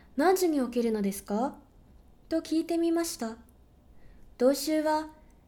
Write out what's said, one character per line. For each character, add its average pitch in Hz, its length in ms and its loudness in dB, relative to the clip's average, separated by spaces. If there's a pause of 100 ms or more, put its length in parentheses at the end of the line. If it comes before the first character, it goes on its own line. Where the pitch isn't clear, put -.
(160)
何 339 180 4
時 370 140 2
に 302 160 0
起 233 40 -2
き 240 140 -2
る 226 100 0
の 214 100 -2
で 196 100 0
す - 100 -12
か？」 233 360 -4 (720)
と 320 100 0
聞 320 200 -2
い 330 40 -2
て 339 140 -2
み 339 120 2
ま 330 140 0
し - 140 -8
た。 226 180 -8 (1040)
同 262 160 6
修 311 260 0
は、 311 300 0 (380)